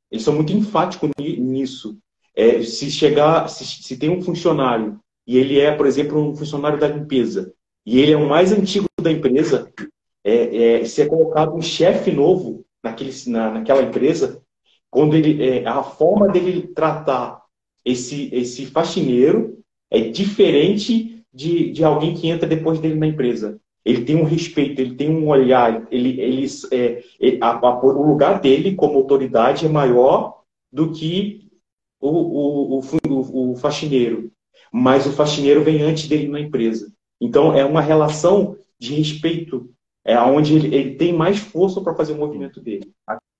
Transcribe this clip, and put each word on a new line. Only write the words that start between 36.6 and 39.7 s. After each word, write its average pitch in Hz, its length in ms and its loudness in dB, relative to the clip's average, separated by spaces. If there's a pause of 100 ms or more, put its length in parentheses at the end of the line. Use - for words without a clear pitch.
Então, 143 340 2
é 139 100 4
uma 151 180 2
relação 156 760 2 (200)
de 123 160 -10
respeito, 156 800 -4 (340)